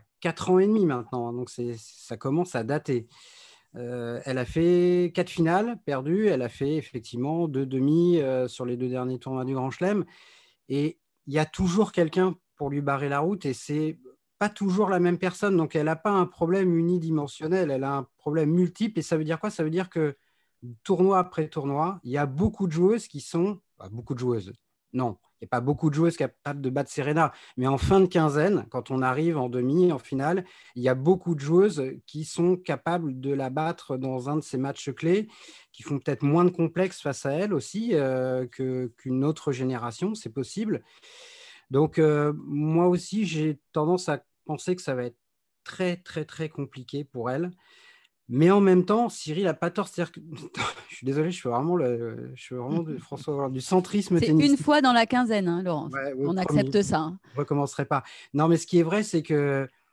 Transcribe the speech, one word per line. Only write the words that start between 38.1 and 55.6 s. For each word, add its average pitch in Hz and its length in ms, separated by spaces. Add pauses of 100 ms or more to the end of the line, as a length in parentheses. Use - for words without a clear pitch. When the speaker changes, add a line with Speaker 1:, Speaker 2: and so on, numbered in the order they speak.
Speaker 1:
que, 127 500
qu'une 131 280
autre 151 280
génération, 127 640
c'est 123 180
possible. 180 500 (880)
Donc, 147 280
euh, 151 340 (140)
moi 156 400
aussi, 180 400
j'ai 156 320 (140)
tendance 170 360
à 143 140 (240)
penser 170 300
que 180 60
ça 139 120
va 123 100
être 120 140 (460)
très, 180 320
très, 165 280
très 156 240
compliqué 143 560
pour 123 260
elle. 165 200 (800)
Mais 151 200
en 202 100
même 185 260
temps, 220 240
Cyril 165 380
a 156 60
pas 170 160
tort. 190 180
C'est-à-dire - 240
que, 165 80
<laughs> - 680
je - 80
suis - 100
désolé, 151 240
je 180 120
fais 127 60
vraiment 143 280
le... 120 580
je - 120
fais - 80
vraiment 135 280
du, 151 160
Speaker 2:
<laughs> - 0
Speaker 1:
François - 360
Hollande, 139 180
du... 131 80
centrisme 185 580
Speaker 2:
C'est 226 80
Speaker 1:
tennistique. 277 320
Speaker 2:
une - 60
fois 294 160
dans 254 120
la 233 140
quinzaine, 220 420
hein, 175 140